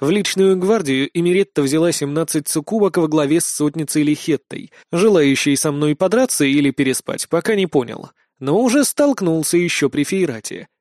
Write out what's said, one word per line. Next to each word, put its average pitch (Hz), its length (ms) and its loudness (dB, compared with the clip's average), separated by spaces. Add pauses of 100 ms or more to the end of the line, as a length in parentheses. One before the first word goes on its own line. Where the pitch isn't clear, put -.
В 139 80 0
личную 190 480 2
гвардию 175 560 0
Эмиретта 175 480 0
взяла 156 320 2
семнадцать 151 560 -4
цукубок 190 480 -2
во 165 100 2
главе 151 360 2
с - 40 -4
сотницей 151 560 -2
Лихеттой, - 680 -4 (180)
желающей 160 680 4
со 151 160 -2
мной 147 220 0
подраться 220 520 0
или 139 240 2
переспать, - 580 -4
пока 170 260 -2
не 190 120 0
понял. 120 420 -4 (300)
Но 143 200 0
уже 254 260 2
столкнулся 175 720 0
еще 170 320 0
при 143 140 -2
Фейрате. 135 640 -6 (120)